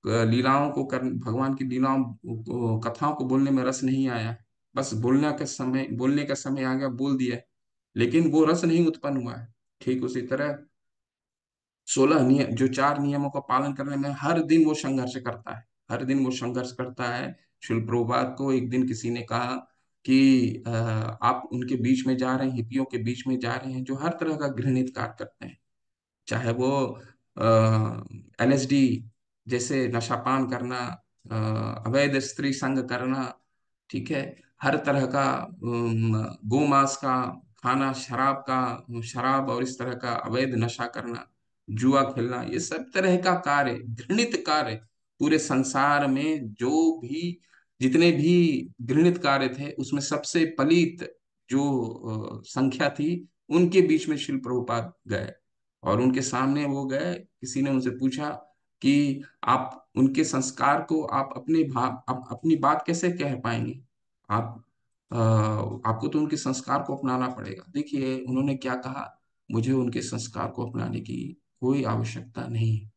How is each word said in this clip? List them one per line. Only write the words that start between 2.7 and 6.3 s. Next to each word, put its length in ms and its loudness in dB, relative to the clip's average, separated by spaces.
कथाओं 260 -2
को 100 -4
बोलने 260 4
में 120 2
रस 220 -2
नहीं 240 2
आया 220 -2
है। 140 -12
बस 180 -4
बोलने 380 2
का 120 -4
समय, 480 -4
बोलने 320 0
का 100 -2